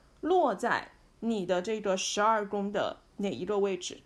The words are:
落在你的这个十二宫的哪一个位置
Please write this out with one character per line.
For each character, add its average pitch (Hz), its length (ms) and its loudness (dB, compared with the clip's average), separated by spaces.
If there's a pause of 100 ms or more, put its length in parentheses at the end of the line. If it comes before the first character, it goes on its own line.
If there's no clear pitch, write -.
(200)
落 311 340 4
在 190 360 -2 (300)
你 220 260 -2
的 180 160 2
这 220 180 -4
个 196 160 0
十 - 240 -2
二 214 260 4
宫 202 260 -4
的 131 260 -2 (200)
哪 196 120 -2
一 151 160 -6
个 208 140 0
位 196 180 0
置 - 280 -12